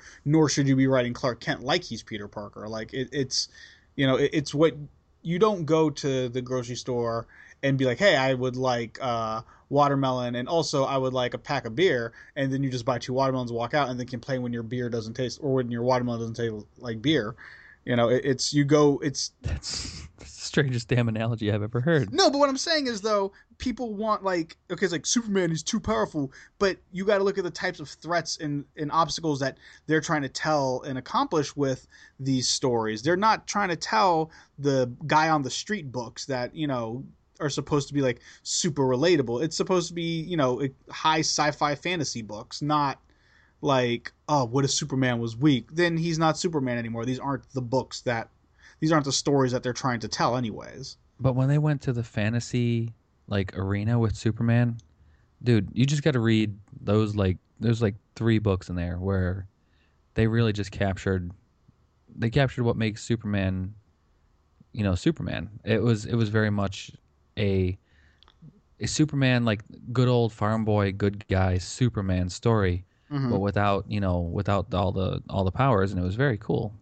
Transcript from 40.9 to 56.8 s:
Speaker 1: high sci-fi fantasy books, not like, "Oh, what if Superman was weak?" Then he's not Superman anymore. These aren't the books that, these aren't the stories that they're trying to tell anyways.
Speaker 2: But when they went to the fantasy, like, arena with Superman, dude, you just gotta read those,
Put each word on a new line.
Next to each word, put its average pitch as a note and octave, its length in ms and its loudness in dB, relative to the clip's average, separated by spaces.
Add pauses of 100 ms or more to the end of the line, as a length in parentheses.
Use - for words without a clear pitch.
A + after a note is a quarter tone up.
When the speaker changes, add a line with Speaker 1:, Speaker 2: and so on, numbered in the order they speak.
Speaker 1:
high D#3+ 300 0
sci-fi D3 560 0
fantasy E3+ 440 -4
books, G#2+ 400 -14
not D3 400 0 (640)
like, B2 500 0 (160)
"Oh, D3 180 2
what C3 180 0
if C3+ 60 0
Superman C3 500 0
was A2+ 180 -6
weak?" C3+ 340 2
Then E3+ 240 2
he's E3 220 0
not D#3+ 200 2
Superman C3+ 400 -2
anymore. A#2 280 -6
These B2+ 120 -2
aren't C3+ 340 -6
the C3 100 -4
books B2 400 -2
that, A2+ 260 -2 (520)
these D#3 120 2
aren't D3 140 4
the C3+ 60 0
stories C3+ 400 2
that B2 100 -2
they're B2 120 -2
trying A#2+ 260 -2
to G#2+ 80 -6
tell B2+ 280 0
anyways. G#2 600 -8 (220)
Speaker 2:
But B2+ 160 2
when C3 140 2
they D3 100 4
went D3+ 240 0
to C3+ 100 -2
the A#2 100 -2
fantasy, A#2 920 -2 (320)
like, G2 300 -2
arena G2+ 420 0
with A2+ 180 2
Superman, A#2 640 2 (640)
dude, A2+ 320 4
you B2 120 4
just C#3+ 160 0
gotta C3 180 4
read A2 380 2 (200)
those, G#2 380 2